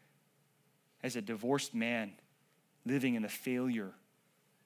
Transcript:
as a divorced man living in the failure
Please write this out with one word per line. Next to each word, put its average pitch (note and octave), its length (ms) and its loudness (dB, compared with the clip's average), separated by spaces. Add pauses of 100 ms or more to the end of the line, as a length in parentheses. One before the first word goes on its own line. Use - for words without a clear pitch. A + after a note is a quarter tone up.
(1040)
as B2 140 -2
a A2+ 60 -2
divorced A#2+ 520 -2
man A2+ 420 0 (680)
living B2+ 320 2
in A2 60 2
the G#2 60 -2
failure B2 640 0 (720)